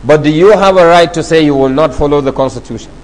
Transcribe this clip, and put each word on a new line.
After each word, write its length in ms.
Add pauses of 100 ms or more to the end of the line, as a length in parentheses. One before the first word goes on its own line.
But 200
do 60
you 220
have 240
a 100
right 280
to 80
say 220
you 100
will 160
not 240
follow 260
the 120
constitution? 580 (140)